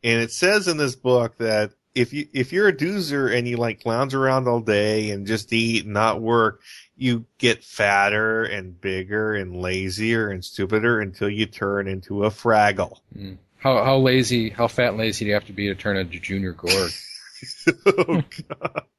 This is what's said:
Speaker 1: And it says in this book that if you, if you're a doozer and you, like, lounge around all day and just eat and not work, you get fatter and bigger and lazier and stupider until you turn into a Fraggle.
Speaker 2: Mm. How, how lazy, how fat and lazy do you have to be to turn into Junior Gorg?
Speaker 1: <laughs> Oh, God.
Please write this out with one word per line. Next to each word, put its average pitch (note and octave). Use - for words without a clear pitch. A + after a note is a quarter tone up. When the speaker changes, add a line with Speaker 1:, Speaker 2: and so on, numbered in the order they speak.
Speaker 1:
And A#2
it A#2
says G3+
in E3+
this C#3+
book B2
that G#2+
if A#2+
you, D3
if C3
you're G3+
a F#3
doozer D3
and A#2+
you, A#2+
like, A#2
lounge B2
around C3
all A#2+
day G#2+
and G2
just A2
eat A2+
and G2+
not G#2+
work, A2+
you A#2+
get A#2+
fatter G#2+
and F#2
bigger G2
and F2+
lazier F#2+
and F#2+
stupider G#2+
until G2+
you G#2
turn G2+
into F#2+
a G#2+
Fraggle. G#2
Speaker 2:
Mm. F#2+
How, B2+
how C3
lazy, B2+
how A#2
fat A#2+
and G#2
lazy A2
do G#2
you G2+
have G#2
to G2
be G2+
to G2
turn G2
into F2
Junior G2
Gorg? F2
Speaker 1:
<laughs> -
Oh, F3+
God. -